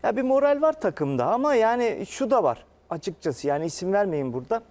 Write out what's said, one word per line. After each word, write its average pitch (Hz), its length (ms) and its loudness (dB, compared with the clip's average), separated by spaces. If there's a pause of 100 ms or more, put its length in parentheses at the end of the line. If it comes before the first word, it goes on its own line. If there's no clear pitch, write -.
Ya 226 140 0
bir 262 60 0
moral 277 400 4
var 311 180 2
takımda 139 460 0
ama 262 280 0
yani 226 520 0
şu 254 240 -4
da 254 120 4
var 123 220 0 (260)
açıkçası. 165 560 -6
Yani 147 200 0
isim 180 260 -4
vermeyin 156 400 -2
burada. 127 380 -4